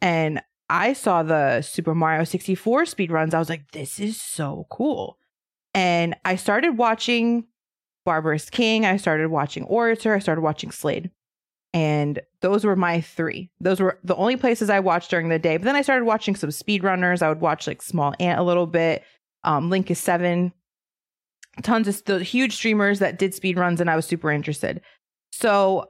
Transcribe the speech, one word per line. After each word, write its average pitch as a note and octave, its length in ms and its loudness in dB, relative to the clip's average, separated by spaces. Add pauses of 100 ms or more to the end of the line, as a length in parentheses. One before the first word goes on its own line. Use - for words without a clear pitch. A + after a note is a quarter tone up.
And D#3+ 420 0 (260)
I A3 240 2
saw F3+ 300 2
the D3+ 400 2
Super - 320 -4
Mario D#3+ 300 2
sixty-four G3+ 580 0
speedruns. E3 500 -2
I E3 60 2
was E3 100 -2
like, D#3 220 -10
"This D3 280 -12
is G#3+ 220 -6
so D#3 480 -8
cool." - 480 -4 (560)
And E3+ 420 2 (100)
I F#3 100 0
started A#3 420 0
watching A#3 680 2 (600)
Barbarous D#3 440 0
King. A3 360 2
I F#3+ 120 2
started D#3+ 320 0
watching D3 340 -2
Orator. A3+ 500 2
I G3+ 60 2
started E3 220 0
watching D3+ 300 -2
Slade. - 380 -4 (680)
And D3+ 440 0 (220)
those G3 240 2
were G3+ 100 2
my F3 260 0
three. - 480 -6 (100)
Those F#3 200 0
were F#3+ 240 0
the F3+ 120 0
only A3+ 220 0
places A#3 320 0
I G3+ 100 4
watched F3 300 0
during E3 200 0
the E3 100 2
day. D#3+ 180 2
But E3+ 60 -10
then C4 120 0
I C#4+ 60 2
started C4 240 2
watching G#3+ 300 0
some D3+ 160 -4
speedrunners. F3+ 720 0
I D#3+ 60 4
would D#3 120 -2
watch, D#3+ 240 0
like, - 160 -6
Small C#3+ 380 -2
Ant F3 200 0
a F3+ 40 2
little F3 240 2
bit. E3 340 0 (420)
Um, D#3 280 0
Link F#3+ 180 0
is E3+ 80 -2
Seven. F3 560 0 (1120)
Tons A3 240 2
of G3+ 180 -4
the F#3+ 180 0
huge A#3+ 300 0
streamers G3+ 460 2
that F3+ 180 0
did F#3+ 140 0
speedruns, F3 480 0
and F3 100 0
I D#3+ 60 2
was D#3+ 100 0
super D#3+ 260 -2
interested. D3 500 -4 (500)
So G3 580 2